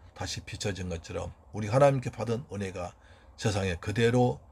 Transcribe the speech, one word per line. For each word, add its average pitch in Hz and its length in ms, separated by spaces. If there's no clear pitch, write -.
다시 - 260
비춰진 92 480
것처럼 87 420
우리 107 140
하나님께 135 420
받은 113 420
은혜가 95 440
세상에 95 380
그대로 120 640